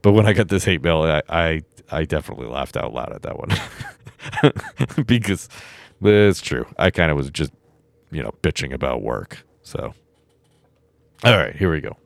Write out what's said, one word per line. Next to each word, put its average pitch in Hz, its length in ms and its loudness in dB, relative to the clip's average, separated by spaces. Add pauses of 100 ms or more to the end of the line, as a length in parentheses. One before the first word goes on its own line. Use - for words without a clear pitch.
But 101 100 6
when 107 160 6
I 107 60 4
got 92 160 2
this 98 160 0
hate 90 180 2
mail, 82 180 4
I, 78 280 2
I, 82 320 0 (280)
I 78 160 -2
definitely 71 420 -6
laughed 65 300 -8
out 57 160 -6
loud 62 200 -8
at - 100 -16
that - 160 -10
one. - 100 -10 (1500)
<laughs> 117 40 -2
Because 110 420 0 (540)
it's 104 400 6
true. - 260 -4 (100)
I 90 140 2
kinda 80 240 2
was 69 160 -4
just, 73 200 -4 (600)
you 78 100 -8
know, 55 100 -8 (120)
bitching - 300 -2
about 64 280 -4
work. 53 440 -8 (180)
So, - 300 -4 (1300)
all 113 140 6
right, 64 180 0
here 92 160 0
we 78 100 0
go. - 240 -10